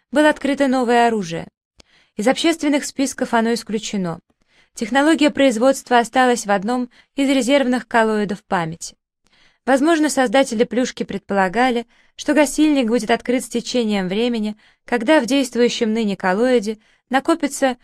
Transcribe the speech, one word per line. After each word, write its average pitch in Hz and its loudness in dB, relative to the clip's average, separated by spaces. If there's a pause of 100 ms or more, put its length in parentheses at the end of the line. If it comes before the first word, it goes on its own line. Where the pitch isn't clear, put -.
(100)
было 302 4
открыто 285 0
новое 240 2
оружие. 170 -4 (680)
Из 208 -4
общественных 285 0
списков - -4
оно 233 0
исключено. 202 -6 (560)
Технология 285 2
производства 262 2
осталась 240 0
в 202 -4
одном 233 -4 (240)
из 277 0
резервных 262 0
коллоидов 214 0
памяти. 165 -6 (680)
Возможно, 302 2
создатели 254 0
Плюшки 240 -2
предполагали, 208 -2 (300)
что - -2
гасильник 285 2
будет 226 -2
открыт 247 -2
с - -14
течением 214 -2
времени, 214 -4 (300)
когда 247 2
в 240 0
действующем 240 0
ныне 214 -2
коллоиде 214 0 (320)
накопятся 277 -2